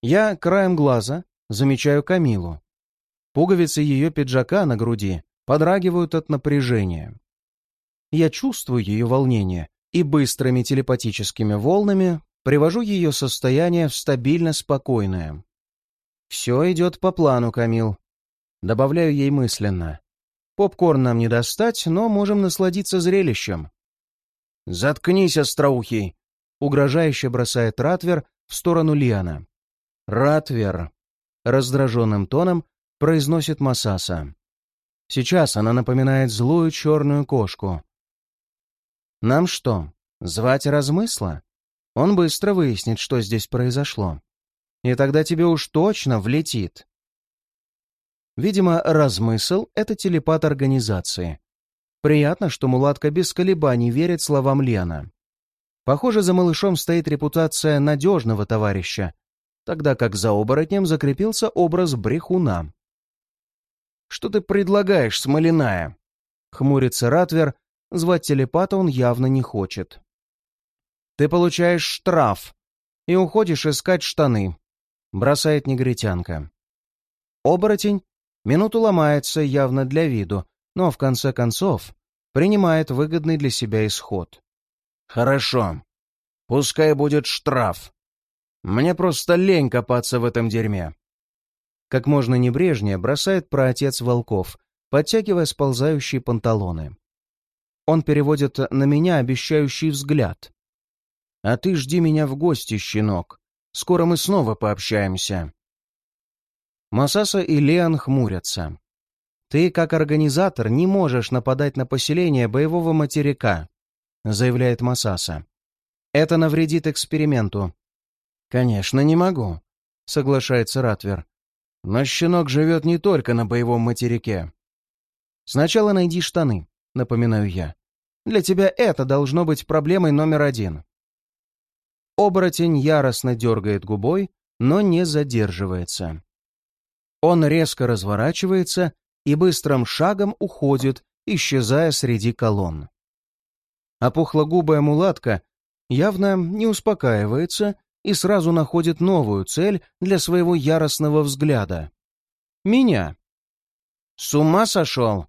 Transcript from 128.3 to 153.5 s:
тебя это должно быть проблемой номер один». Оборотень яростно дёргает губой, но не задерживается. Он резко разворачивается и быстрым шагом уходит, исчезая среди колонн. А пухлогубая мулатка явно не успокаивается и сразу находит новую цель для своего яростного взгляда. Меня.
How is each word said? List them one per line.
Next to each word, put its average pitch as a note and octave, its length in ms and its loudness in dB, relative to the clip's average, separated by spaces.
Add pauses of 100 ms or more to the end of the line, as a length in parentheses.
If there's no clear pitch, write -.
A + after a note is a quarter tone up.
тебя F#3+ 340 2
это F#3 280 2
должно C#3 400 0
быть D#3 220 -2
проблемой D#3 460 2
номер D3+ 300 2
один». G#2 420 -4 (1300)
Оборотень F3 640 2
яростно C3+ 560 0
дёргает G#2+ 500 -2
губой, A#2 460 -2 (300)
но C#3+ 200 4
не F3+ 240 2
задерживается. F#2+ 1200 -4 (960)
Он E3 240 4
резко D3 440 0
разворачивается D3+ 1040 -2 (320)
и C#3+ 100 2
быстрым D3 500 2
шагом G3 540 0
уходит, C#3 640 -2 (220)
исчезая C#3 640 0
среди A#2 420 0
колонн. F#2 560 -2 (1080)
А B2 120 0
пухлогубая D#3 680 2
мулатка D3 640 0 (460)
явно F#3+ 480 0
не F#3 300 -2
успокаивается E3 1080 0 (260)
и G3+ 120 0
сразу F3+ 380 0
находит E3 480 0
новую C3 440 2
цель F#3 380 -2 (180)
для F#3 180 2
своего F3 360 2
яростного D3+ 680 2
взгляда. B2+ 680 -2 (720)
Меня. F#3+ 520 2 (1000)